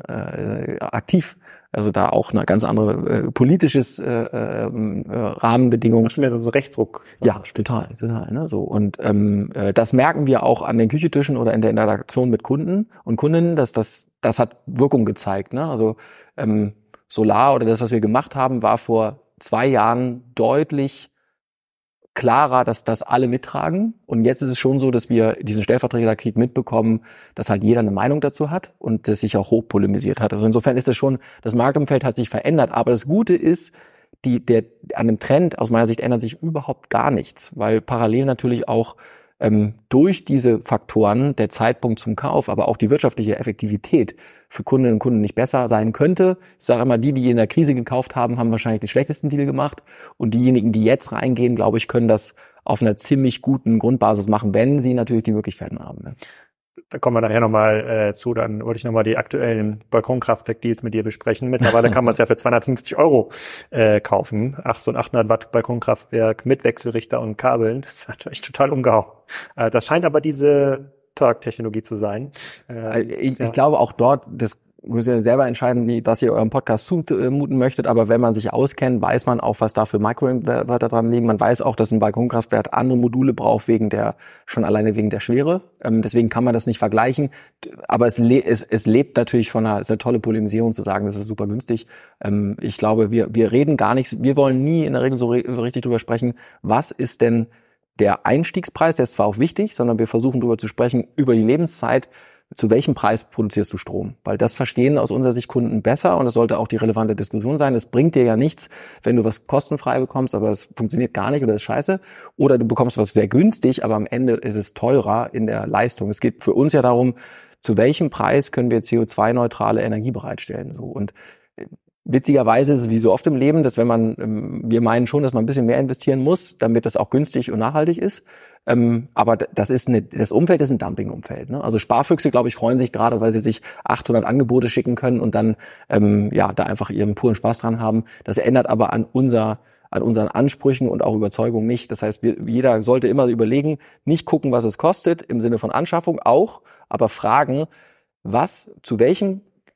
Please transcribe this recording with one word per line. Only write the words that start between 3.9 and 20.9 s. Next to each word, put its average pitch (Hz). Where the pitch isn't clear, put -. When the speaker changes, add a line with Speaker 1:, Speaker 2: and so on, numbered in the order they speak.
Speaker 1:
äh, -
ähm, 110
äh, 110
Rahmenbedingung. 117
Speaker 2:
Das 113
ist -
schon 143
wieder 120
so 117
Rechtsruck. -
Speaker 1:
Ja, 101
total, 110
total, 113
ne, 156
so. 101
Und, 104
ähm, 104
äh, 98
das 113
merken 147
wir 131
auch 123
an -
den 113
Küchentischen 143
oder 117
in 113
der 110
Interaktion 110
mit 110
Kunden 170
und 113
Kundinnen, 165
dass 131
das, -
das -
hat 117
Wirkung 127
gezeigt, 98
ne? 147
Also, 113
ähm, 107
Solar 110
oder 123
das, 113
was 117
wir 117
gemacht 110
haben, 131
war 107
vor 113
zwei 117
Jahren 123
deutlich 139